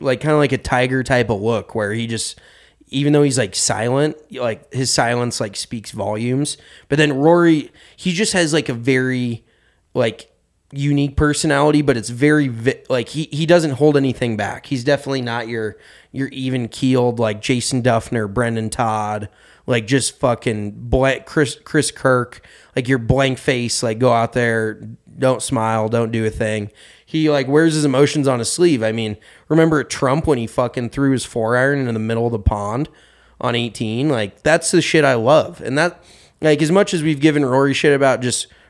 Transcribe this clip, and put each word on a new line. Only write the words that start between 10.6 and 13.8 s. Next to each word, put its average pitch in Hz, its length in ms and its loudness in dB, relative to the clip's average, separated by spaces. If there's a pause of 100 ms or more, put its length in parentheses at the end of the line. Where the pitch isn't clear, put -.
unique 143 440 0
personality, 151 680 2
but 135 140 2
it's 113 140 -6
very 143 380 2
vi-, 117 400 -4
like, 123 220 -2
he, 151 220 -6
he 151 120 -2
doesn't 160 280 4
hold 143 240 4